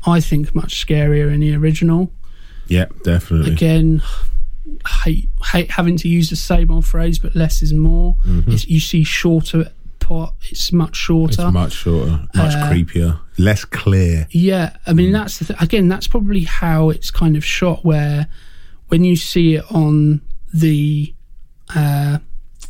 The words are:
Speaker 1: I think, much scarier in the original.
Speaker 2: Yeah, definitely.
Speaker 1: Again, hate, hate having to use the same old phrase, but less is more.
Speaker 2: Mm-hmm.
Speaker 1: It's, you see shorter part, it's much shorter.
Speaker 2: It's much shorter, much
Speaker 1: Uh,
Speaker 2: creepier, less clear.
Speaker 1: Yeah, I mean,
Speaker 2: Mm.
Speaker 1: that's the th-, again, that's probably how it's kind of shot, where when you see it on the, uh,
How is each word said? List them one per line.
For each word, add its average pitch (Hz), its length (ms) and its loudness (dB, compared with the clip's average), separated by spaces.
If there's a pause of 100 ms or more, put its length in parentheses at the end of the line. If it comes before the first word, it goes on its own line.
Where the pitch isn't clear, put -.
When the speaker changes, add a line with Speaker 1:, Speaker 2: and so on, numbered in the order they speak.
Speaker 1:
I 170 140 2
think, 151 340 0
much - 320 -4
scarier 147 480 0
in 147 60 0
the 151 160 0
original. 165 560 0 (560)
Speaker 2:
Yeah, 90 180 0 (180)
definitely. 82 500 0
Speaker 1:
Again, 160 500 2 (1000)
hate, 160 240 0 (240)
hate 175 200 0
having 175 260 0
to 165 100 -4
use 170 220 2
the 170 60 -6
same 175 340 2
old 165 160 4
phrase, 170 320 2
but - 180 -2
less 160 280 0
is 151 100 2
more. 165 420 4 (120)
Speaker 2:
Mm-hmm. 170 240 2
Speaker 1:
It's, - 160 0
you 160 120 2
see 160 240 0
shorter 160 680 0 (280)
part, 160 360 2 (160)
it's - 200 -4
much 165 240 0
shorter. 160 500 0
Speaker 2:
It's 90 80 2
much 87 200 0
shorter, 82 600 -2
much 90 180 2
Speaker 1:
Uh, 147 160 -2
Speaker 2:
creepier, 82 500 0 (200)
less 101 260 2
clear. 87 640 0
Speaker 1:
Yeah, 185 460 0 (100)
I 170 80 -2
mean, 180 160 4
Speaker 2:
Mm. 196 40 2
Speaker 1:
that's 208 260 -4
the 156 60 -8
th-, - 160 -6
again, 185 260 2
that's - 200 -2
probably 208 340 2
how 160 500 2
it's - 180 -4
kind 160 260 2
of 151 80 -2
shot, - 400 -2
where 147 440 0 (640)
when 170 140 2
you 180 120 2
see 165 400 0
it 151 160 -6
on 151 500 2 (320)
the, 151 580 0 (640)
uh, 143 440 -2 (500)